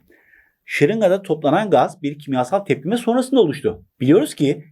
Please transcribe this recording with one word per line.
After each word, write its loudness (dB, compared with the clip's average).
Şırıngada 0
toplanan -2
gaz 2
bir -8
kimyasal -4
tepkime -4
sonrasında 0
oluştu. -2
Biliyoruz 2
ki -2